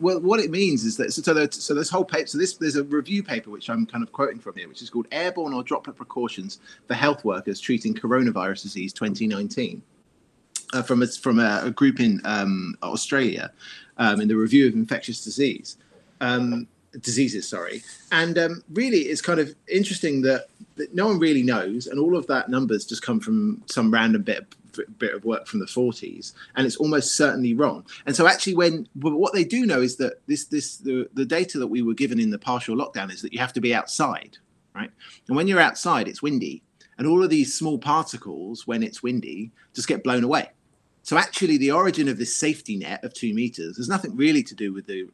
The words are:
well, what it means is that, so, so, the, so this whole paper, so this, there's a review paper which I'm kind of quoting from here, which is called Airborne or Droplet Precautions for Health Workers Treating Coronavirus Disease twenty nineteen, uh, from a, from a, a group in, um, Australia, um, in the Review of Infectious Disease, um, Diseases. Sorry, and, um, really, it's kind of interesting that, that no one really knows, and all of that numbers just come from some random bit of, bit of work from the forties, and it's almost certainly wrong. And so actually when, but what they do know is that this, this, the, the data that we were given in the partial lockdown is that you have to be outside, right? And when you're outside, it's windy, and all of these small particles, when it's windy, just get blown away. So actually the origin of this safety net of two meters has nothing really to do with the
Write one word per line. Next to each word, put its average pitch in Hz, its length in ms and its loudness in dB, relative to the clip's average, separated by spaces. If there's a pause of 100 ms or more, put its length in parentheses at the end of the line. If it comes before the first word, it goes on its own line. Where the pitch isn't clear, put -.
well, 180 180 2
what 196 220 4
it 160 100 0
means 165 320 2
is 110 140 -2
that, - 160 -2
so, - 80 -4
so, 165 120 4
the, 151 180 4
so - 220 -4
this 143 160 0
whole 185 140 2
paper, - 240 -2
so 143 100 -4
this, 180 200 0
there's 151 180 0
a 143 80 2
review 151 400 -2
paper 113 260 -6
which 104 200 -12
I'm 113 160 0
kind 117 180 -4
of - 80 -12
quoting 117 280 -2
from 92 160 -14
here, 90 120 -12
which 71 140 -18
is 117 80 -14
called 113 220 -4
Airborne 165 420 -4
or 127 100 -4
Droplet - 320 -6
Precautions - 640 -8 (280)
for 123 60 -4
Health 139 300 0
Workers 98 380 -2
Treating 113 340 -2
Coronavirus 110 680 0
Disease 98 300 -8
twenty 107 320 -4
nineteen, 104 560 -4 (920)
uh, 131 80 0
from 120 200 2
a, 120 60 4
from 117 320 2
a, 107 240 2
a 120 80 -2
group 135 280 4
in, 110 260 4
um, 98 580 -2
Australia, - 680 -2 (460)
um, 107 220 4
in 107 80 2
the 110 80 4
Review 113 320 6
of 113 60 2
Infectious 113 500 -2
Disease, 117 540 -2 (440)
um, 123 460 0 (320)
Diseases. 117 480 -2
Sorry, 98 360 -8 (280)
and, 165 260 2
um, 170 260 0 (100)
really, 208 260 2
it's 143 220 -2
kind 170 180 0
of 139 160 0 (160)
interesting 175 520 0
that, 131 240 2 (280)
that - 180 -8
no 190 140 2
one 202 120 2
really 151 240 4
knows, 113 440 0
and 139 120 -4
all 170 180 4
of 147 100 -4
that 131 220 0
numbers 120 360 0
just - 160 -8
come 113 180 0
from 107 480 0
some 113 240 2
random 113 320 4
bit 104 160 -2
of, - 60 -14 (540)
bit 113 140 -2
of 98 100 -8
work 113 240 -4
from 110 140 -4
the 92 60 -8
forties, - 680 -4 (220)
and 131 120 2
it's 113 80 -4
almost 151 400 0
certainly 131 380 2
wrong. 135 320 0 (200)
And 143 80 0
so - 140 6
actually 196 280 2
when, 165 400 2
but 147 200 0
what 185 180 2
they 185 120 4
do 240 200 0
know 156 160 4
is 123 160 0
that - 300 -4
this, 147 180 -2
this, 147 320 -4
the, 127 360 -2
the 131 100 0
data 160 360 -2
that 127 80 -2
we 123 140 -2
were 113 120 2
given 120 260 0
in 113 100 2
the 104 100 -4
partial 120 360 -4
lockdown 98 340 -4
is 90 120 -14
that - 100 -8
you 117 80 -8
have 127 140 -4
to 123 80 -4
be 120 120 0
outside, - 640 -4 (360)
right? 220 180 -10 (360)
And 131 100 0
when 170 100 2
you're 185 140 6
outside, 139 480 2
it's - 120 -14
windy, 127 400 -2 (360)
and 143 100 -2
all 180 160 6
of 175 60 4
these 147 280 4
small 156 200 -2
particles, 113 920 -4
when 117 160 0
it's - 180 -8
windy, 113 480 -4 (240)
just - 140 -8
get 160 160 0
blown 123 220 2
away. 143 240 0 (540)
So 151 140 0
actually 175 380 2
the 139 160 4
origin 160 380 4
of 117 80 -2
this 117 180 -4
safety 151 400 -2
net 92 300 -8
of 117 80 -10
two 110 200 -4
meters 101 440 -4
has 123 100 -6
nothing 185 300 -2
really 147 260 4
to - 120 -12
do 101 180 -4
with 98 140 -12
the 95 260 -8